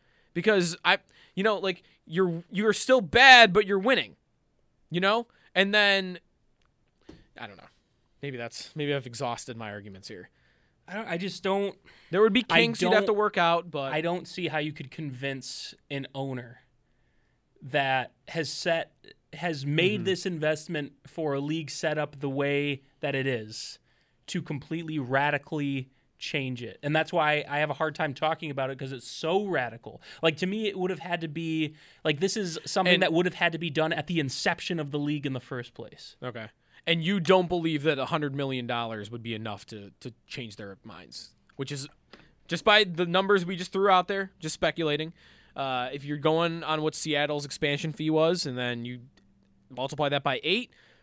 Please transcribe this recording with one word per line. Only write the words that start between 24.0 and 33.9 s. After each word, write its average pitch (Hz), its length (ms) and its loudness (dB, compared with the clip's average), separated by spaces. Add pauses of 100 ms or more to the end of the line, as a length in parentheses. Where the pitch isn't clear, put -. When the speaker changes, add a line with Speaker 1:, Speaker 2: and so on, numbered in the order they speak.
Speaker 2:
to 175 140 -4
completely 160 560 -6
radically 143 920 0 (280)
change 127 460 -4
it. - 180 -14
And 147 140 0
that's 156 180 0
why 151 340 2
I 147 120 -2
have 151 100 2
a 151 60 -6
hard 156 180 -2
time 147 220 -4
talking 156 340 -2
about 135 220 -2
it, 131 80 -10
'cause 135 120 -8
it's 127 160 -12
so 185 380 -2
radical. 117 560 -6 (220)
Like, 160 140 2
to 185 100 -2
me, 214 200 -2
it - 100 -2
would 185 120 0
have 180 100 -6
had 175 220 -6
to 165 60 -4
be, 160 480 -4 (280)
like, 147 160 0
this 190 160 0
is 180 300 -4
something 180 300 4
Speaker 1:
And 185 80 4
Speaker 2:
that 165 100 2
would 180 140 4
have 175 80 -2
had 175 160 2
to 165 80 -6
be 170 100 -4
done 156 240 0